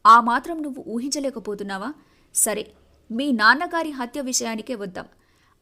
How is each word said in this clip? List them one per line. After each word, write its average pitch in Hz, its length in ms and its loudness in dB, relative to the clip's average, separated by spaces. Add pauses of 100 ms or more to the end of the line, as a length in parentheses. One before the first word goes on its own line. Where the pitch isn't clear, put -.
ఆ 226 160 12
మాత్రం 262 400 -2
నువ్వు 285 260 -10
ఊహించలేకపోతున్నావా? 226 1080 -6 (400)
సరే, - 400 -2 (380)
మీ 269 200 -2
నాన్నగారి 294 580 2
హత్య 262 320 -8
విషయానికే 240 540 -6
వద్దాం. 202 300 -10 (560)